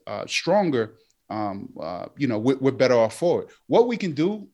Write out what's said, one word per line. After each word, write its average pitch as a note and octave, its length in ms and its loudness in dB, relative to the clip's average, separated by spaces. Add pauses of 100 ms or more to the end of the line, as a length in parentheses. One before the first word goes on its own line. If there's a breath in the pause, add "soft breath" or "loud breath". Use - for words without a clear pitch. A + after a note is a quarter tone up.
uh, G#2 180 -8
stronger, E3 720 0 (340 soft breath)
um, G2+ 400 -6 (120)
uh, F2 240 -8 (100)
you C#3 120 -4
know, G#2+ 120 -2
we're, C3 180 2
we're C3+ 140 0
better B2+ 240 4
off A2+ 220 2
for E3 260 0
it. - 60 -16 (180 soft breath)
What A3 200 6
we A#3+ 100 -2
can F3+ 160 -4
do, G3 400 -2